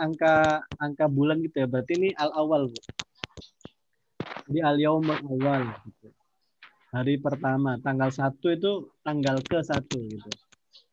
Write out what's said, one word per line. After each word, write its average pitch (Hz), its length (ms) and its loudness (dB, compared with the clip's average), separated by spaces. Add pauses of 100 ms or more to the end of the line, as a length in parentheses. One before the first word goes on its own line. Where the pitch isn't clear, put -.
angka, 156 560 4 (240)
angka 147 240 0
bulan 147 320 2
gitu 160 240 -2
ya, 127 80 0
berarti 127 240 0
ini 185 240 2
al-awal, 151 480 0
Bu. 113 140 -10 (1700)
Jadi 151 80 0
al-yaumul 151 640 2
awal 135 480 0 (160)
gitu. 110 240 -20 (800)
Hari 135 320 0
pertama, 135 560 0
tanggal 131 320 0
satu 135 400 -2
itu 180 400 -2 (160)
tanggal 139 400 0
ke 170 160 0
satu 135 400 -4
gitu. 107 280 -12 (640)